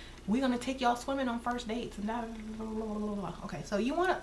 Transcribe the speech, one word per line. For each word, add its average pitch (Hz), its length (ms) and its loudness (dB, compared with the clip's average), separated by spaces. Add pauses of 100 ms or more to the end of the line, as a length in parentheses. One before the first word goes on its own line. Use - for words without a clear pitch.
(260)
We're 226 140 4
gonna 254 160 4
take 262 240 -2
y'all 240 160 6
swimming 269 320 0
on 233 120 0
first 240 280 -2
dates," 214 300 -4
and 202 80 -2
da, 233 160 0
da, 226 60 -4
da, 220 360 -8
da, - 0 -
da, 214 500 -2
da, 190 160 -2
da. - 140 -8
Okay, 165 200 -6
so 208 120 0
you 240 180 4
wanna, 349 280 4